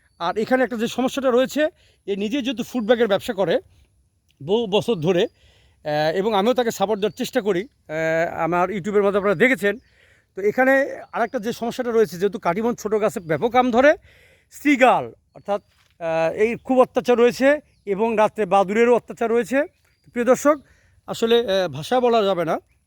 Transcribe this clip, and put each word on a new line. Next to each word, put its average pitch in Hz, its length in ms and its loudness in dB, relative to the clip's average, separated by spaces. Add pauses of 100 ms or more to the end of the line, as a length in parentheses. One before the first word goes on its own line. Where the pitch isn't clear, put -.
(180)
আর 175 200 -4
এখানে 254 260 0
একটা 233 120 -4
যে 214 120 -2
সমস্যাটা 254 420 -2
রয়েছে, 262 380 0 (380)
এ 196 100 -4
নিজে 220 260 -4
যেহেতু 233 200 -6
ফুড 240 220 -6
ব্যাগের 226 220 2
ব্যবসা 196 260 -2
করে 185 280 0 (840)
বহু 214 240 -2
বছর 196 280 0
ধরে, 170 300 0
আহ, - 920 -4
এবং 208 180 0
আমিও 208 200 2
তাকে 233 160 -2
সাপোর্ট 196 300 -2
দেওয়ার 202 180 -4
চেষ্টা 247 220 -4
করি। 190 220 0
আহ, 160 760 -4
আমার 175 300 0
YouTube-এর 202 340 0
মধ্যে 202 160 2
আপনারা 196 160 0
দেখেছেন। 208 440 0 (560)
তো 190 80 -10
এখানে 262 440 2 (260)
আরেকটা 233 260 -4
যে 214 140 -4
সমস্যাটা 233 380 -6
রয়েছে, 208 280 0
যেহেতু 196 200 -2
কাটিমন 214 360 -2
ছোট 208 200 -6
গাছে 214 260 -2
ব্যাপক 170 360 -2
আম 254 140 4
ধরে, 262 260 4 (540)
শ্রীগাল 220 600 2 (220)
অর্থাৎ, 202 280 -6 (380)
আহ, 165 320 -2
এই 214 320 0
খুব 254 160 2
অত্যাচার 240 360 2
রয়েছে 247 440 4 (260)
এবং 208 300 -2
রাত্রে 208 300 0
বাদুড়েরও 202 480 2
অত্যাচার 226 360 -2
রয়েছে। 240 340 0 (480)
প্রিয় 240 140 -4
দর্শক, 277 320 4 (480)
আসলে, 233 340 0
আহ, 190 280 0
ভাষা 156 320 -2
বলা 233 220 2
যাবে 180 220 0
না। 180 140 -2 (280)